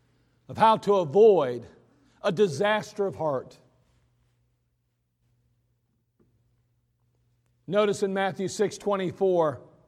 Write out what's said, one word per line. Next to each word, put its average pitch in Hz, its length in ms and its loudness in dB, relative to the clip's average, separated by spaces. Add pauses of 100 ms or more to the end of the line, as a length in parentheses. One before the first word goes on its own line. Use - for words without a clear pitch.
(480)
of 175 80 -14
how 220 200 4
to 202 220 0
avoid 151 680 4 (560)
a 208 80 -2
disaster 202 800 -2
of - 80 -10
heart. 147 420 -6 (4000)
Notice 202 380 0
in 196 100 -4
Matthew 196 320 -4
six - 320 -4
twenty-four, 185 840 -2 (280)